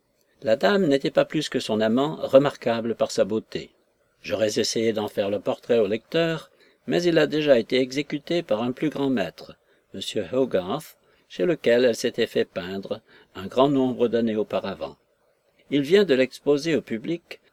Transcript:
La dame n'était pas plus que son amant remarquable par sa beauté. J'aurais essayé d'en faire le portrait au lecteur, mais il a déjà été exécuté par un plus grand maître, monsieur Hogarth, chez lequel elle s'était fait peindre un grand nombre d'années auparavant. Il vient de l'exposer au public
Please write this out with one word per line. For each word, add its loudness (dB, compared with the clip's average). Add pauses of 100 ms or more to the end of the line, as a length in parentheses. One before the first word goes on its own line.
(420)
La 2
dame 2
n'était 2
pas 2
plus -4
que -4
son -2
amant 0
remarquable 2
par -2
sa 0
beauté. -4 (520)
J'aurais -2
essayé 0
d'en -4
faire -2
le -2
portrait -2
au 4
lecteur, -4 (360)
mais 0
il 2
a 4
déjà 4
été 0
exécuté -4
par -2
un -2
plus -4
grand -2
maître, -4 (380)
monsieur -6
Hogarth, -2 (300)
chez -4
lequel 2
elle 2
s'était -2
fait -2
peindre -8 (340)
un -12
grand 2
nombre 2
d'années 0
auparavant. -6 (760)
Il 0
vient 4
de 2
l'exposer 0
au -2
public -8 (120)